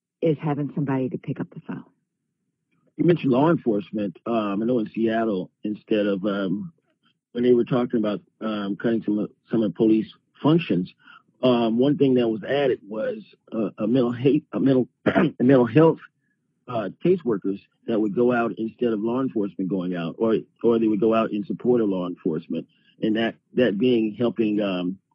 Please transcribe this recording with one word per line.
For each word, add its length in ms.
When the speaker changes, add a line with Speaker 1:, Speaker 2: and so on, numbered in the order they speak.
Speaker 1:
is 200
having 340
somebody 340
to 80
pick 220
up 140
the 80
phone. 240
Speaker 2:
You 80
mentioned 260
law 180
enforcement. 760
Um, 360
I 40
know 140
in 140
Seattle, 580
instead 420
of, 200
um, 480
when 120
they 100
were 100
talking 360
about, 220
um, 340
cutting 280
some 160
of, 120
some 140
of 80
the 40
police 360
functions, 520
um, 360
one 200
thing 180
that 120
was 160
added 440
was, 320
uh, 240
a 100
mental 240
hate, 420
a 60
mental, 280
<clears throat> 80
a 340
mental 260
health, 340
uh, 220
caseworkers 560
that 120
would 160
go 180
out 240
instead 360
of 60
law 220
enforcement 480
going 260
out, 220
or, 180
or 160
they 100
would 140
go 120
out 180
in 140
support 360
of 80
law 180
enforcement. 600
And 160
that, 180
that 220
being 360
helping, 480
um, 380